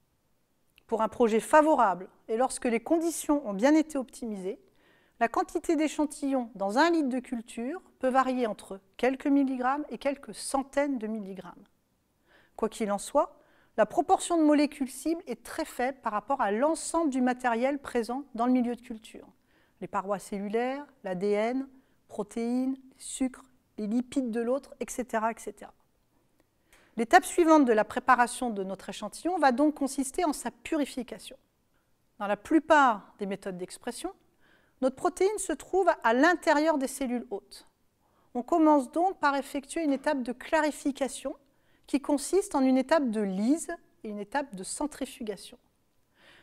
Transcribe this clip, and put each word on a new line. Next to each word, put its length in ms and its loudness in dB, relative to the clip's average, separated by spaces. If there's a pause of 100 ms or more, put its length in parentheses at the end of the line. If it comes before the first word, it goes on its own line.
(840)
pour 160 -2
un 60 0
projet 320 2
favorable 680 4 (180)
et 80 -4
lorsque 300 0
les 160 0
conditions 680 0
ont 60 -6
bien 200 4
été 240 2
optimisées, 640 -8 (640)
la 80 2
quantité 480 -2
d'échantillons 800 -2
dans 220 -4
un 120 6
litre 180 2
de 120 -2
culture 600 -8 (180)
peut 100 0
varier 360 0
entre 360 -8 (160)
quelques 300 0
milligrammes 600 2
et 80 -8
quelques 380 -6
centaines 640 -2
de 100 -6
milligrammes. 560 -10 (960)
Quoi 100 -2
qu'il 240 -4
en 60 0
soit, 420 0 (380)
la 80 6
proportion 520 2
de 60 4
molécules 480 2
cibles 340 -4
est 160 -8
très 220 -8
faible 380 -6
par 100 -4
rapport 300 -2
à 100 0
l'ensemble 600 0
du 100 0
matériel 580 0
présent 460 -4 (100)
dans 100 0
le 60 4
milieu 240 2
de 60 -14
culture. 480 -18 (500)
Les 80 -10
parois 320 -4
cellulaires, 640 -4 (200)
l'A 100 -4
D 140 -2
N, 360 0 (440)
protéines, 640 -4
les 300 -18
sucres, 420 -6 (320)
les 100 -6
lipides 440 -2
de 100 -2
l'autre, 400 -4
et 80 -10
cetera, 420 -2
et 80 -10
cetera. 340 -14 (1200)
L'étape 300 4
suivante 400 6
de 80 4
la 120 2
préparation 680 0
de 120 -6
notre 260 -10
échantillon 500 -6
va 120 6
donc 220 4
consister 520 -4
en 80 0
sa 180 -10
purification. 840 -6 (840)
Dans 80 -6
la 100 0
plupart 800 4
des 80 -6
méthodes 320 -6
d'expression, 560 -10 (680)
notre 140 0
protéine 440 0
se 140 -4
trouve 360 0 (140)
à 100 4
l'intérieur 640 4
des 100 -2
cellules 440 -6
hôtes. 360 -12 (680)
On 80 -4
commence 480 4
donc 260 0
par 180 0
effectuer 460 -6
une 100 0
étape 300 0
de 120 -6
clarification 1040 -2 (520)
qui 120 0
consiste 540 0
en 80 2
une 160 4
étape 320 2
de 120 -2
lyse 500 0 (320)
et 60 -10
une 100 -8
étape 340 -6
de 100 -10
centrifugation. 920 -8 (840)